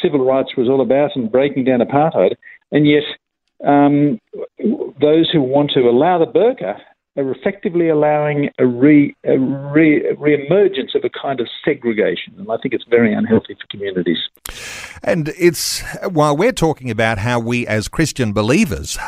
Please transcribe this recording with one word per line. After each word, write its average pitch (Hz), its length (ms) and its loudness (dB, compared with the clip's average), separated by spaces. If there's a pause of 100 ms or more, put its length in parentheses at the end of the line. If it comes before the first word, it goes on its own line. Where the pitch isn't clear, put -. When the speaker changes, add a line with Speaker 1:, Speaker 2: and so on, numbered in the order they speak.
Speaker 1:
civil 147 240 0
rights 135 320 0
was 120 100 0
all 135 140 2
about 139 340 0
and 113 160 -4
breaking 139 320 0
down 127 160 2
apartheid. 135 560 2 (380)
And 147 120 4
yet, 147 180 4 (600)
um, 143 540 4 (800)
those 156 320 4
who 156 100 2
want 139 340 0
to 127 120 4
allow 156 320 2
the 160 80 2
burqa 165 500 0 (400)
are 135 140 -2
effectively 175 580 -2
allowing 151 600 0 (100)
a 131 60 2
re-, 143 500 4 (100)
a 139 120 2
re-, 139 800 0
re-emergence 147 760 0
of 131 100 -2
a 123 60 -2
kind 135 320 -6
of 113 60 -6 (180)
segregation. 107 720 -2
And 98 120 -12
I 113 80 -4
think 135 160 -6
it's - 160 -6
very 117 240 4
unhealthy 107 420 0
for - 140 -20
communities. 92 500 -4 (840)
Speaker 2:
And 156 260 -8
it's, - 520 -2 (280)
while 151 280 2
we're 220 160 0
talking 147 360 -2
about 113 280 -2
how 120 220 -2
we 120 280 -2
as 107 200 -4
Christian - 440 -2
believers 107 680 0 (100)